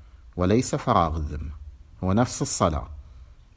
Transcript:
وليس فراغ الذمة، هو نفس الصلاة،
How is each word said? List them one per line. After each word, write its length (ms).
وليس 400
فراغ 420
الذمة، 340
هو 100
نفس 280
الصلاة، 460